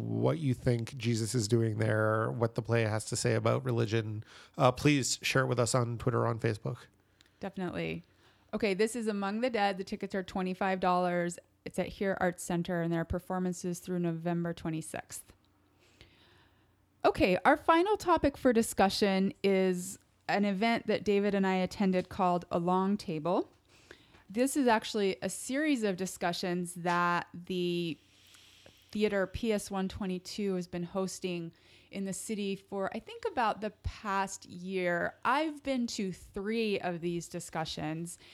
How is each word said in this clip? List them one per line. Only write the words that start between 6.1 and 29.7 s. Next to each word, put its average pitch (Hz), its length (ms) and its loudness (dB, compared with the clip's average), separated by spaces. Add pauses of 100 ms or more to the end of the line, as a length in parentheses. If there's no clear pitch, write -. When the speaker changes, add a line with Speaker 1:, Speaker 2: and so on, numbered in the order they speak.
Speaker 1:
or 113 60 2
on 117 100 -2
Facebook. 117 380 -2 (640)
Speaker 2:
Definitely. 170 640 -6 (500)
Okay, 214 180 0
this 220 240 0
is 226 120 -4
Among 202 340 -2
the 262 80 0
Dead. 202 260 0
The 190 80 -6
tickets 202 300 -8
are 190 80 0
twenty-five 185 580 -2
dollars. 180 580 2 (300)
It's - 100 -12
at - 100 -2
Here 196 300 -2
Arts 180 240 0
Center, 170 380 -2
and 170 100 0
there 165 120 0
are - 20 -2
performances 180 760 -4
through 180 200 -4
November 170 560 -2
twenty-sixth. - 800 -8 (1700)
Okay, 247 400 4
our 269 140 6
final 359 400 4
topic 311 400 2
for 247 160 4
discussion 196 800 2 (100)
is 190 540 2 (320)
an 202 160 2
event 208 400 0
that 214 180 0
David 202 300 2
and 196 120 2
I 190 100 2
attended 185 520 2
called 175 420 2
A 180 80 0
Long 185 380 2
Table. 170 540 -2 (800)
This 254 260 2
is 277 100 4
actually 214 540 2
a - 80 -4
series 269 540 0
of 196 160 0
discussions 180 800 -2
that 175 500 2 (180)
the 175 540 -2 (920)
theater 202 360 2
P 220 260 -2
S 208 180 -2